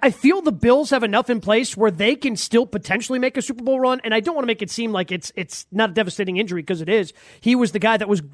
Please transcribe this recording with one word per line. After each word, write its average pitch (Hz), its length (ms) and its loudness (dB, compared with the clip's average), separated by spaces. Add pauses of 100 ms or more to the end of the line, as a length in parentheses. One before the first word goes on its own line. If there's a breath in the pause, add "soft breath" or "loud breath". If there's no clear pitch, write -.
I 254 80 4
feel 349 320 4
the 311 100 0
Bills 240 380 4
have 254 140 2
enough 233 260 0
in 233 100 0
place 214 380 0
where 214 140 4
they 202 240 0
can 262 200 -4
still 233 300 2
potentially 226 540 -4
make 254 180 -2
a 262 60 0
Super 247 200 -8
Bowl 262 160 0
run, 254 240 0
and 226 100 -2
I 226 80 2
don't 339 120 -2
wanna 277 140 -2
make 226 160 -4
it 180 80 -8
seem 226 200 -4
like 185 200 -2
it's, 180 240 -8
it's - 360 -12
not 208 200 0
a - 20 -18
devastating 185 440 -2
injury, 175 260 -4
'cause 170 180 -6
it 160 80 -6
is. 202 240 0 (260 soft breath)
He 240 160 2
was 233 180 2
the 202 60 -4
guy 220 160 2
that 208 140 -4
was 190 140 0 (100)